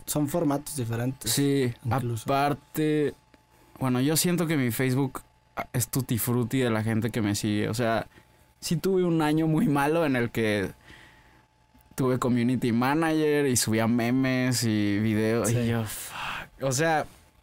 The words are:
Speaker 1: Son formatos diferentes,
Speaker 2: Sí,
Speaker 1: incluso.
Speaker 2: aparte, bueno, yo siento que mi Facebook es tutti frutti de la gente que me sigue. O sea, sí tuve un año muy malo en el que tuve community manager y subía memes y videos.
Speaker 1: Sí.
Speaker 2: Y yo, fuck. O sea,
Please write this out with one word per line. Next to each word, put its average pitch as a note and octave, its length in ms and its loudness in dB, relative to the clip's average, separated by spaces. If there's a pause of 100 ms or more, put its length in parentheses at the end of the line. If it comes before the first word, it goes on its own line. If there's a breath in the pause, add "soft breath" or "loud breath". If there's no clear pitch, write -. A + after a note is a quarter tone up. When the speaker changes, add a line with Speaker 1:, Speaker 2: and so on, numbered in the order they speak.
Speaker 1:
Son D3 220 -2
formatos C#3+ 480 -2
diferentes, A#2+ 560 -4
Speaker 2:
Sí, C#3 420 2 (100)
Speaker 1:
incluso. A#2 420 -2
Speaker 2:
aparte, C#3+ 880 0 (640)
bueno, B2+ 200 0
yo D3 160 2
siento F3 300 2
que D#3 120 0
mi B2+ 120 2
Facebook C3 520 0 (520)
es B2+ 160 -2
tutti A#2+ 300 -2
frutti B2 400 0
de B2 100 2
la A2 140 0
gente A2 260 0
que A2+ 140 -4
me G2+ 100 2
sigue. G#2 340 0
O A2 60 -2
sea, A2+ 320 0 (540 soft breath)
sí - 180 -4
tuve F#3 260 2
un E3 200 2
año D#3 240 2
muy D3+ 200 2
malo D3 380 2
en C3+ 100 0
el A#2+ 140 0
que G#2 400 0 (1300 loud breath)
tuve B2+ 240 0
community B2 520 0
manager D3 760 2
y B2 100 2
subía A2 300 0
memes B2+ 760 0
y G#2 360 0
videos. A2 500 0
Speaker 1:
Sí. A#2+ 80 2
Speaker 2:
Y A#2+ 120 0
yo, A#2 140 0
fuck. - 800 -10
O C3+ 80 0
sea, D3+ 360 0 (360)